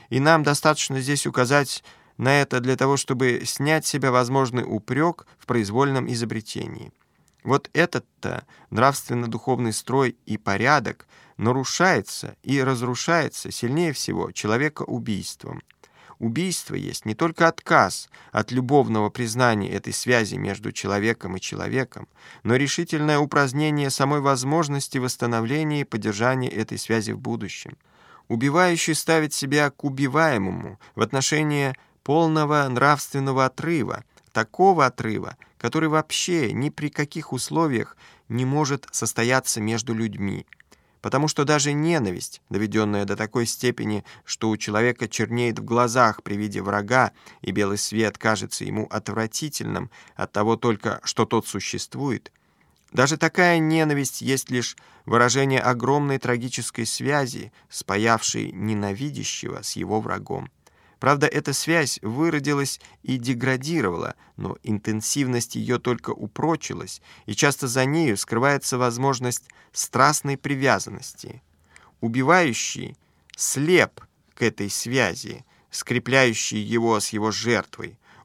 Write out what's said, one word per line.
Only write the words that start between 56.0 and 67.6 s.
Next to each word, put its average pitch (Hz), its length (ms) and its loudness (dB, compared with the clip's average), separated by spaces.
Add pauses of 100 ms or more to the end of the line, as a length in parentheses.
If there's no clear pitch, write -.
трагической 123 680 -4
связи, 135 640 -2 (180)
спаявшей 110 800 0
ненавидящего 107 1120 -6
с - 140 -8
его 98 260 -2
врагом. 101 480 -6 (520)
Правда, 143 240 4
эта 143 280 0
связь 156 500 0
выродилась 143 760 -2 (220)
и 131 160 -4
деградировала, 127 960 -2 (240)
но 95 240 -8
интенсивность 113 920 -2
её 120 240 -2
только 117 320 -2
упрочилась, 104 880 -4 (240)
и - 80 -8
часто 139 340 0